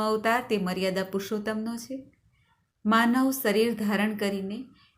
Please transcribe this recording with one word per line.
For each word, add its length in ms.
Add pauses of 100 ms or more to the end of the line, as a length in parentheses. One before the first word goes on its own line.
અવતાર 420
તે 80
મર્યાદા 460
પુરુષોત્તમનો 720
છે. 340 (720)
માનવ 460
શરીર 420
ધારણ 420
કરીને 500 (320)